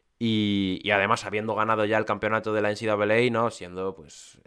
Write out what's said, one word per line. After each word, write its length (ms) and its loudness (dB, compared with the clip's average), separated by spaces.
Y, 640 0
y 80 -2
además, 340 2
habiendo 300 -4
ganado 320 2
ya 100 2
el 80 2
campeonato 480 -2
de 80 2
la 80 0
N 80 -2
C 100 -6
double 400 2
A, 40 2
¿no? 200 0
Siendo, 440 -8
pues, 520 -20